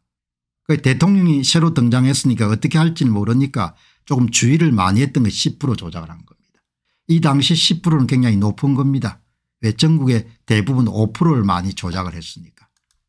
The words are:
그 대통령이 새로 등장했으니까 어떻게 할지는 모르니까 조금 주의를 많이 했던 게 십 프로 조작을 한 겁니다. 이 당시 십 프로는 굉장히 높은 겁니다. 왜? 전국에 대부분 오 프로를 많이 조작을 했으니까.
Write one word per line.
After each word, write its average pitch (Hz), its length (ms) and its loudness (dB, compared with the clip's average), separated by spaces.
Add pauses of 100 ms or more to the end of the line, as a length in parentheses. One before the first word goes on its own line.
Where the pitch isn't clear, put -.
(640)
그 151 160 -2
대통령이 165 640 2
새로 165 300 0
등장했으니까 123 720 0
어떻게 117 300 0
할지는 160 340 0
모르니까 113 640 -2 (320)
조금 123 240 0
주의를 147 420 2
많이 98 300 2
했던 139 220 0
게 101 60 0
십 - 280 -6
프로 127 180 -2
조작을 85 320 -12
한 82 160 -20
겁니다. - 380 -20 (460)
이 165 120 2
당시 143 340 2
십 165 280 -2
프로는 151 240 2
굉장히 123 300 2
높은 107 380 0
겁니다. 135 460 -2 (400)
왜? 107 120 0
전국에 135 560 2 (180)
대부분 117 420 2
오 107 240 -2
프로를 147 320 2
많이 95 300 -2
조작을 90 400 -8
했으니까. - 520 -18 (420)